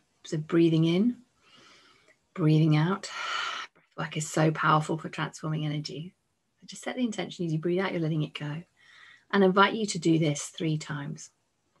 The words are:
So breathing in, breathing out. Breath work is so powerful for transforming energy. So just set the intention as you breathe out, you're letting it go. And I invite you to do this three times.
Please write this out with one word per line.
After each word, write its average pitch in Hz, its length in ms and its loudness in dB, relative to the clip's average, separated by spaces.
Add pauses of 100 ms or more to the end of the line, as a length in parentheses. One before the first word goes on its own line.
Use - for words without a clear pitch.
(260)
So 170 120 -6
breathing 160 480 4
in, 190 320 2 (1160)
breathing 156 420 4
out. 170 320 -2 (640)
Breath - 240 -20
work 156 200 -8
is 156 120 -6
so 156 220 2
powerful 156 480 2
for - 100 -10
transforming 156 560 -6
energy. 151 480 -8 (480)
So 185 60 -20
just - 160 -18
set - 140 -8
the 254 60 -2
intention 185 440 -4
as 160 40 -2
you 156 60 0
breathe 175 220 -2
out, 196 140 -2
you're 180 60 -2
letting 160 220 -2
it 151 140 -6
go. 147 280 -8 (680)
And 202 120 4
I 190 40 8
invite 202 260 4
you 220 140 -2
to 202 100 -4
do 165 220 2
this 147 300 -2
three 160 280 -2
times. 151 540 -10 (500)